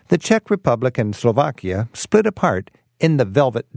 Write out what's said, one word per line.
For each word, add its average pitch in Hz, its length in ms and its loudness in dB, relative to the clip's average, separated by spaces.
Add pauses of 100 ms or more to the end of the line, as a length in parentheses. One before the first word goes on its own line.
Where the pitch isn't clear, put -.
the 175 80 4
Czech - 320 0
Republic 127 480 0
and 107 180 -2
Slovakia 117 760 -2
split - 320 0
apart 160 440 -2 (300)
in 160 180 2
the 123 80 2
Velvet 117 520 0